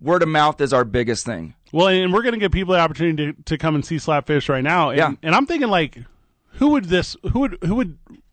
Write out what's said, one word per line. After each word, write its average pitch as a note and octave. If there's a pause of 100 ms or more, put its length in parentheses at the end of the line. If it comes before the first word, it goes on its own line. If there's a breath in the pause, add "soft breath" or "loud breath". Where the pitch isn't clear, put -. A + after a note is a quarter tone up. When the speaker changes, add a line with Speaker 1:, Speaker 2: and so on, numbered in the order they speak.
Speaker 1:
word E3+
of D#3+
mouth D3+
is C#3
our B2+
biggest A#2
thing. E2+ (180)
Speaker 2:
Well, E3
and F#3
we're G#3+
gonna A#3
give G3
people F3+
the F3+
opportunity D#3
to, -
to D#3
come D#3
and C#3
see E3
Slapfish D3
right C3+
now. D#3
And, -
Speaker 1:
Yeah. D#3 (100)
Speaker 2:
and D#3+
I'm C4+
thinking, D4
like, E3 (540)
who C#4+
would C#4
this, F3 (160)
who B3
would, -
who F3+
would G#3+ (380)